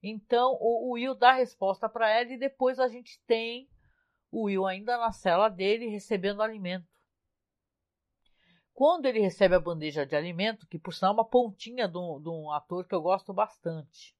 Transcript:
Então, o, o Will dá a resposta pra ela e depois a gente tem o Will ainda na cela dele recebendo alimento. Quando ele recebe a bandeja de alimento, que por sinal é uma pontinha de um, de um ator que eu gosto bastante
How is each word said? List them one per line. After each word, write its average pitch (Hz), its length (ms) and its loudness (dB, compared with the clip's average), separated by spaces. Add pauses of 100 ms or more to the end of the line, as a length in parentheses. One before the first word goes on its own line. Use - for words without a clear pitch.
Então, 240 540 0
o, 233 280 0
o - 20 -4
Will 247 240 -4
dá 247 160 6
a - 20 8
resposta 220 560 -2
pra 220 220 0
ela 233 200 0
e 262 60 -10
depois 262 420 0
a 254 80 4
gente 240 380 -10
tem 233 420 -2 (640)
o 220 120 -4
Will 196 240 0
ainda 214 320 -4
na 226 120 0
cela 196 380 2
dele 202 380 -2
recebendo 202 560 -4
alimento. 185 440 -8 (1800)
Quando 302 360 4
ele 226 120 2
recebe 185 360 4
a 180 40 6
bandeja 151 460 -4
de 139 100 -4
alimento, 180 520 -4
que 175 100 -14
por 165 160 -12
sinal 190 180 0
é - 40 0
uma 226 100 2
pontinha 233 600 -2
de 170 100 -6
um, 170 240 -8
de 156 80 -10
um 156 220 -8
ator 175 340 -6
que - 80 -8
eu 175 80 0
gosto 185 320 -2
bastante 165 880 -8